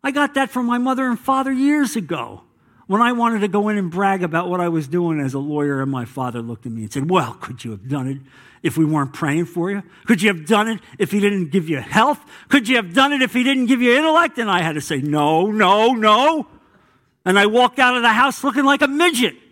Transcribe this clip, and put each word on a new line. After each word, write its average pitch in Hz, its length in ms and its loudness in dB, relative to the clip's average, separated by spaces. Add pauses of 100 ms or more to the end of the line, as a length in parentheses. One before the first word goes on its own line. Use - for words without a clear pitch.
I 269 80 -4
got 285 220 0
that 269 160 0
from 247 160 -2
my 240 120 0
mother 262 280 0
and 240 120 -2
father 269 340 -2
years 277 440 0
ago 143 460 -8 (440)
when 202 160 2
I 240 80 4
wanted 233 300 0
to 208 80 0
go 208 200 0
in 208 80 0
and 185 140 -2
brag 196 320 0
about 170 260 -2
what 180 120 -2
I 175 80 0
was 160 180 -2
doing 165 320 -2
as 135 160 -4
a 139 60 -4
lawyer, 143 420 -2
and 135 80 -2
my 127 140 -4
father 123 360 -8
looked 117 240 -10
at 123 60 -8
me 113 120 -8
and 104 100 -10
said, 143 180 -4
"Well, 151 240 2
could - 300 -16
you 117 80 -10
have 101 160 -14
done 135 180 -4
it 135 120 -6 (440)
if - 140 -2
we 160 80 4
weren't 147 280 0
praying 160 340 -2
for 175 240 -4
you? 202 120 -6 (240)
Could 180 160 2
you 214 60 4
have 165 180 -4
done 214 220 2
it 220 120 -6 (180)
if 185 120 -2
he 202 80 0
didn't 196 320 0
give 160 180 0
you 151 100 -4
health? 240 460 0 (240)
Could 247 200 2
you 254 80 2
have 180 180 -4
done 269 180 4
it 269 100 0
if 247 100 -2
he 247 100 0
didn't 262 240 0
give 240 160 2
you 240 100 4
intellect?" 311 460 2
And 226 100 -4
I 190 140 0
had 160 140 -2
to 151 40 -4
say, 143 200 -4
"No, 151 500 0
no, 214 420 4
no." 240 540 2 (800)
And 185 120 2
I 202 100 6
walked 240 340 2
out 247 160 4
of 240 60 -2
the 233 100 4
house 254 320 0
looking 269 200 0
like 277 180 2
a 277 60 0
midget. 277 480 0 (160)